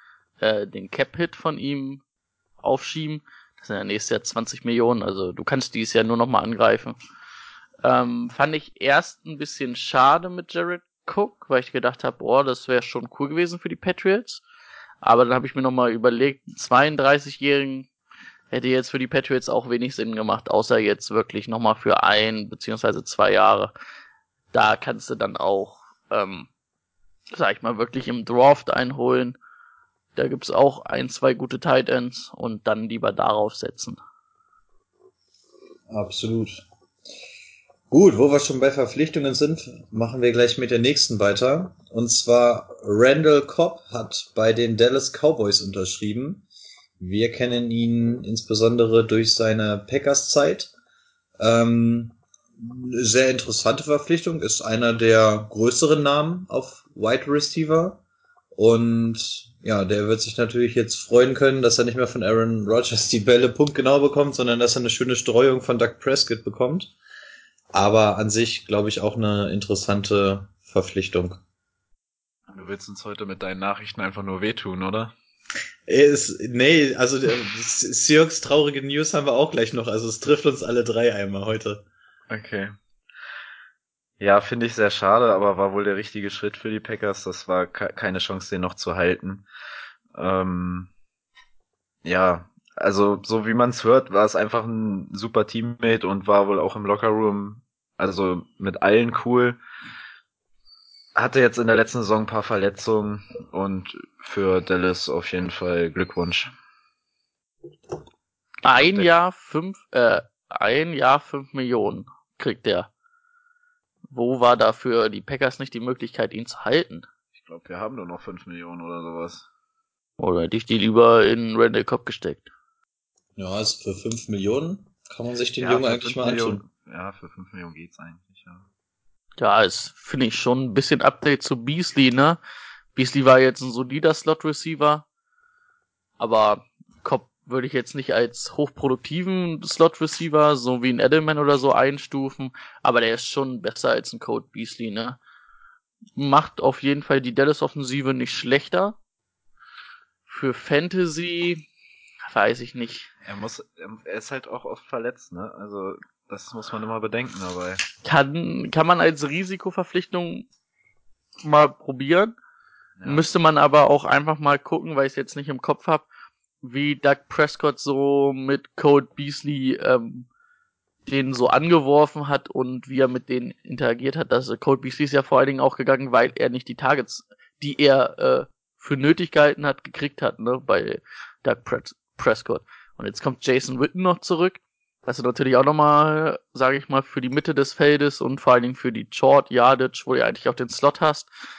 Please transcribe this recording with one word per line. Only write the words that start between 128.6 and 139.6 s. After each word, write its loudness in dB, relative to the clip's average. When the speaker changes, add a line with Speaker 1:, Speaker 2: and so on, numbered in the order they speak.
Speaker 1:
Ja, 6
es -4
finde -4
ich -4
schon 0
ein -8
bisschen 0
Update 2
zu -6
Beasley, 0
ne? 4
Beasley 0
war 10
jetzt 2
ein -8
solider 0
Slot-Receiver, -2
aber 2
Cobb -4
würde -6
ich -10
jetzt -6
nicht -4
als -2
hochproduktiven -4